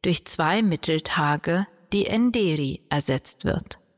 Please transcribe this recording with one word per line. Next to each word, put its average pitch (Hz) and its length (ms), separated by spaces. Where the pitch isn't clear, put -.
durch 175 220
zwei 175 380
Mitteltage, 160 1040
die 196 140
Enderi, 196 840
ersetzt - 540
wird. - 360